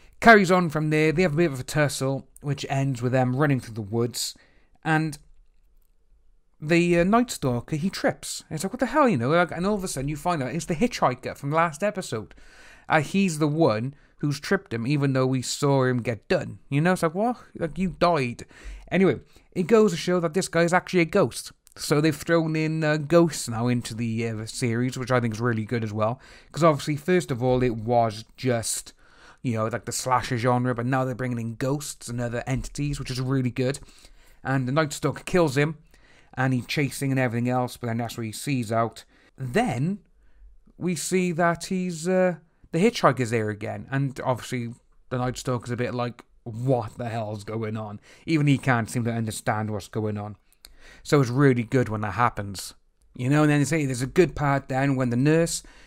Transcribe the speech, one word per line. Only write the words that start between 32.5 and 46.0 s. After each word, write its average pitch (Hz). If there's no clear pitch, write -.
which 131
is 127
really 127
good. 127
And 131
the 131
Night 151
Stalker -
kills 160
him, 151
and 131
he's 123
chasing 139
and 131
everything 120
else, 123
but 120
then 113
that's 120
where 117
he 110
sees 123
out. 113
Then 160
we 175
see 180
that 170
he's, 180
uh, 185
the 165
hitchhiker's 143
there 110
again, 107
and 135
obviously 120
the 127
Night 123
Stalker's 120
a 120
bit 120
like, 120